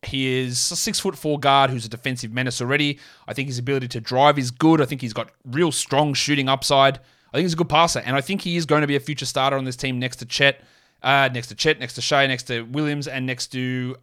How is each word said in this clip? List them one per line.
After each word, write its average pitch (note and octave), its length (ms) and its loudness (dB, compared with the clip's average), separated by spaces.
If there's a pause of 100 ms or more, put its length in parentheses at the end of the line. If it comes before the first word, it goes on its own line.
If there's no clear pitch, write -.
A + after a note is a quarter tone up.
He C3 380 -2
is B2 300 -2
a F3 40 -6
six-foot-four D#3+ 640 -4
guard C#3 320 4
who's A#2+ 140 -4
a A2 40 -10
defensive A#2+ 420 -6
menace B2 300 -4
already. C#3+ 380 0 (280)
I B2+ 60 -8
think C3+ 140 -6
his B2+ 100 -8
ability B2+ 300 -2
to A#2+ 120 -8
drive C3+ 380 4
is B2+ 140 -2
good. D#3 280 4
I C#3+ 60 4
think B2 160 -8
he's A#2 120 -8
got A2+ 180 -8 (120)
real C#3+ 280 0
strong C#3+ 420 0
shooting C#3 340 0
upside. C3+ 520 4 (340)
I B2+ 40 0
think E3+ 80 0
he's F3 80 0
a D#3+ 40 -6
good E3 120 0
passer, D#3+ 360 4
and C3 100 0
I C#3 60 2
think F#3+ 200 -4
he F3 160 -4
is E3 100 -2
going D3+ 140 4
to D3 60 0
be C#3+ 80 0
a C3+ 40 2
future C3+ 260 -6
starter C3+ 320 0
on C3 80 -4
this B2+ 100 -6
team B2+ 220 -4
next B2 200 -4
to A#2 100 -14
Chet, C#3 340 2 (400)
uh, C3+ 320 4
next A#2+ 140 -6
to A2 80 -16
Chet, D#3 240 0
next B2 160 -10
to B2+ 60 -8
Shai, C#3 260 4
next B2+ 160 -2
to A#2 180 -6
Williams, C#3+ 460 -4
and C3 180 -6
next B2+ 220 -6
to, B2+ 560 -4